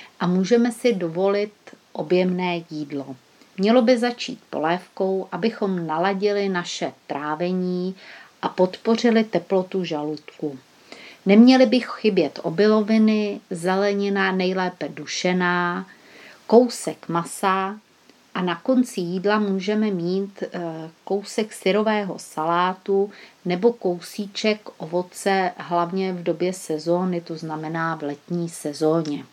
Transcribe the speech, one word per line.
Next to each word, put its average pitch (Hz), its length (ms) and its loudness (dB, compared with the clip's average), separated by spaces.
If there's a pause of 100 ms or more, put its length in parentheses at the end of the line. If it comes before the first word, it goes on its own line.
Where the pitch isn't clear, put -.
(200)
a 180 60 0
můžeme 190 460 2
si 240 200 0
dovolit 196 600 -2 (400)
objemné 180 800 0
jídlo. 139 460 -8 (420)
Mělo 220 240 6
by 240 160 4
začít 240 400 -4 (120)
polévkou, 185 840 -2
abychom 180 540 -2
naladili 196 640 0
naše 175 440 -4 (140)
trávení 180 880 -4 (480)
a - 60 -4
podpořili 226 760 2
teplotu 185 600 -2
žaludku. 151 720 -6 (680)
Neměly 247 400 10
by 240 140 2
chybět 180 640 0
obiloviny, 214 1000 2 (100)
zelenina, 196 840 0
nejlépe 185 560 -2
dušená, 175 1000 -2 (600)
kousek 226 640 2
masa 190 680 -2 (580)
a 185 80 -4
na 180 120 -2
konci 247 460 0
jídla 185 380 0
můžeme 208 520 0
mít, 190 520 -4
eh, 165 480 -8 (140)
kousek 208 480 -4
syrového 208 680 -2
salátu 185 920 -2 (340)
nebo 180 280 2
kousíček 202 880 -4 (160)
ovoce, 180 800 -2
hlavně 175 560 -2
v 175 100 -8
době 175 300 -2
sezóny, 170 680 -2
to 170 160 -10
znamená 160 580 -6
v 156 80 -10
letní 160 460 -6
sezóně. 156 840 -2